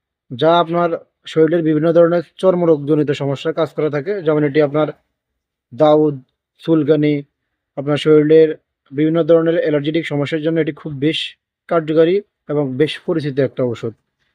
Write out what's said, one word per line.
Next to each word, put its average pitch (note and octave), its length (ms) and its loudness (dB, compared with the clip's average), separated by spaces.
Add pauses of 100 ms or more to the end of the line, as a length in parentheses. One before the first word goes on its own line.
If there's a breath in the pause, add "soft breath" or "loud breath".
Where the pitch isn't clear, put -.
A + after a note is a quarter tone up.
(320)
যা C#3+ 280 0
আপনার E3+ 300 0 (360)
শরীরের D#3+ 380 2
বিভিন্ন D#3 300 0
ধরনের E3+ 300 4 (140)
চর্মরোগজনিত D#3 720 0
সমস্যার C#3+ 420 -4
কাজ D#3 200 -2
করে D3+ 160 -2
থাকে। D3 220 -6 (120)
যেমন D3+ 200 0
এটি C#3+ 180 0
আপনার D3 260 0 (840)
দাউদ, D3+ 420 2 (480)
চুলকানি, D3+ 500 2 (640)
আপনার C#3+ 200 -2
শরীরের D#3 520 4 (420)
বিভিন্ন D#3 320 0
ধরনের E3 380 2
অ্যালার্জেটিক D#3 440 -2
সমস্যার D3 360 -6
জন্য E3 180 -2
এটি D#3 120 -2
খুব D3+ 220 -14
বেশ C#3+ 260 -2 (500)
কার্যকারী E3 460 2 (320)
এবং D3 160 -2 (140)
বেশ D3 220 0
পরিচিত D3 400 -6
একটা C3 240 -2
ওষুধ। A#2 300 -6 (420)